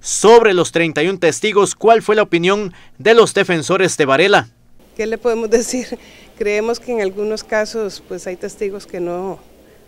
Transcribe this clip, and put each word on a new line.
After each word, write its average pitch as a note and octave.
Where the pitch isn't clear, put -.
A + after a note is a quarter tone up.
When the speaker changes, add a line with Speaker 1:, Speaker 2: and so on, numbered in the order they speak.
Speaker 1:
Sobre A3
los F3
treinta D#3+
y E3+
un G3
testigos, F#3
¿cuál A3
fue G#3+
la G#3+
opinión F#3+
de G3+
los A3
defensores F3+
de D3+
Varela? D3+
Speaker 2:
¿Qué G#3+
le A3
podemos A3+
<laughs> -
decir? A#3
Creemos G#3+
que B3
en A3+
algunos G#3
casos G#3+
pues F#3
hay F3+
testigos G3+
que F3+
no, F3